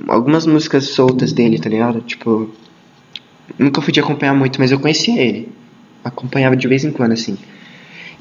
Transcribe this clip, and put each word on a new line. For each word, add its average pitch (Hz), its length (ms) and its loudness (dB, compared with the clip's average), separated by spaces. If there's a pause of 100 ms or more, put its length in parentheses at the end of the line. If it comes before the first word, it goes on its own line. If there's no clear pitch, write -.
algumas 151 380 2
músicas 147 380 2
soltas 127 480 0
dele, 113 260 2
tá - 120 -6
ligado? 117 320 -2
Tipo, 110 480 -2 (1080)
nunca 139 220 2
fui 151 100 -4
de 151 80 2
acompanhar 143 360 0
muito, 135 260 0
mas 127 100 4
eu 139 80 2
conhecia 156 420 0
ele. 113 280 -2 (560)
Acompanhava 131 500 0
de 127 140 0
vez 135 160 2
em 147 80 0
quando, 117 200 0
assim. 107 260 -4 (840)